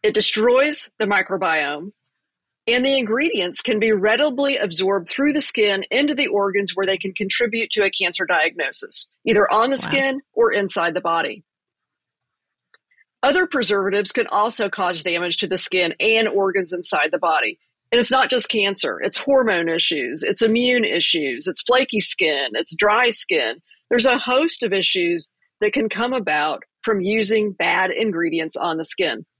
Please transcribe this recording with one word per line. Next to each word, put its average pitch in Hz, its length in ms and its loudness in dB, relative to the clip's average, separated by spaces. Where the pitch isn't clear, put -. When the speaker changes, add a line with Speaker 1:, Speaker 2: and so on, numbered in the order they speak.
Speaker 1:
It 214 120 2
destroys 247 720 2
the 214 80 0
microbiome, 180 840 -2
and 254 180 2
the 269 100 2
ingredients 226 680 -2
can 214 180 0
be 220 120 2
readily 247 640 2
absorbed 190 500 -2
through 285 240 0
the 285 100 0
skin 208 480 0
into 285 240 0
the 262 140 0
organs 196 460 0
where 190 120 -2
they 190 120 0
can 190 140 -6
contribute 220 600 -2
to 214 100 0
a 196 80 2
cancer 180 340 -2
diagnosis, 160 840 -2
either 208 240 4
on 233 200 4
the 269 120 2
Speaker 2:
Wow. - 60 -4
Speaker 1:
skin 269 320 0
or 226 180 4
inside 180 420 0
the 180 60 -2
body. 165 420 -2
Other 320 220 4
preservatives 202 680 0
can 233 160 0
also 208 400 0
cause 175 340 -4
damage 175 360 -2
to 190 80 -2
the 180 120 -4
skin 180 420 0
and 220 280 2
organs 190 440 0
inside 160 400 -2
the 175 60 -2
body. 147 400 0
And 240 80 6
it's 233 100 0
not 262 200 2
just 247 180 -2
cancer, 196 540 -2
it's - 160 -4
hormone 220 500 2
issues, 156 540 -2
it's - 200 0
immune 240 420 2
issues, 147 600 -2
it's - 160 -4
flaky 247 380 2
skin, 147 540 0
it's 165 200 -4
dry 214 360 2
skin. 147 500 -2
There's 233 160 2
a 247 120 4
host 262 440 0
of 196 100 -2
issues 175 580 0
that 208 140 0
can 226 160 0
come 240 240 -2
about 151 480 -2
from 208 220 0
using 214 500 0
bad 180 380 0
ingredients 165 680 -2
on 160 220 -2
the 160 60 -6
skin. 147 420 -2